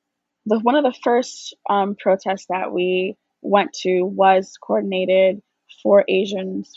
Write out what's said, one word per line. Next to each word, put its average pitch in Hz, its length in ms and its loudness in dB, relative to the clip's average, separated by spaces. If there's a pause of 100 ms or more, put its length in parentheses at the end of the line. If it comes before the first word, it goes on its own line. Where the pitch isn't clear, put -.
(440)
the, 214 140 0
one 240 160 0
of 294 80 2
the 254 220 -2
first, - 500 -2 (160)
um, 202 240 0
protests 190 540 -2
that 185 240 -6
we 185 440 -2 (240)
went 196 320 0
to 185 300 -2
was 190 580 2
coordinated 190 840 0 (400)
for 202 260 4
Asians 190 680 -4